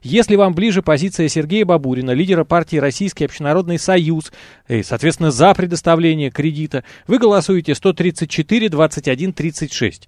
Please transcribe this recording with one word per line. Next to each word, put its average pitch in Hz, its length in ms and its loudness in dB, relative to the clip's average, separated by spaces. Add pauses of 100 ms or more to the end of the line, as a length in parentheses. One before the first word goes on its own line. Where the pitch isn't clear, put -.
(160)
Если 208 220 2
вам 196 160 4
ближе 185 280 0
позиция 160 460 0
Сергея 165 380 -2
Бабурина, 131 460 0
лидера 165 340 0
партии 165 320 0
«Российский 143 480 -2
общенародный 165 520 -2
союз», 165 540 0 (380)
и, 117 120 0
соответственно, 151 480 0
за 151 240 6
предоставление 165 800 0
кредита, 151 540 -4 (200)
вы 233 140 2
голосуете 190 560 2
сто 190 160 0
тридцать 170 380 -2
четыре 202 400 0
двадцать 156 400 0
один 165 240 -2
тридцать 156 400 -6
шесть. - 340 -4